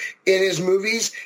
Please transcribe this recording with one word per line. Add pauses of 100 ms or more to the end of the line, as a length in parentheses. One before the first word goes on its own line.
(260)
in
his
movies, (140)